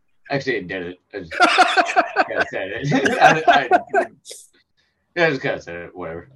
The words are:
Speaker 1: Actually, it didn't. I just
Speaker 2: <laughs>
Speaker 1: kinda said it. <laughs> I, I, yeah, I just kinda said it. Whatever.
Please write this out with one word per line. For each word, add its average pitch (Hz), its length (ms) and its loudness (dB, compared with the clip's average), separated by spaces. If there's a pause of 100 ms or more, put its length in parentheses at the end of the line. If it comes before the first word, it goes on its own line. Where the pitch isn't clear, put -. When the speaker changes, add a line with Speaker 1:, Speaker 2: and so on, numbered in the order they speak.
(300)
Speaker 1:
Actually, 135 260 -2
it 90 120 -6
didn't. 90 300 -8 (160)
I 101 60 -8
just 82 120 -14
Speaker 2:
<laughs> - 960 2
Speaker 1:
kinda - 220 -2
said 98 240 -6
it. 143 440 0
<laughs> - 0 -
I, - 280 6
I, 320 600 2 (1120)
yeah, 170 100 4
I 160 40 4
just 131 100 -4
kinda 98 220 -4
said 85 140 -12
it. 85 200 -14
Whatever. 85 400 -10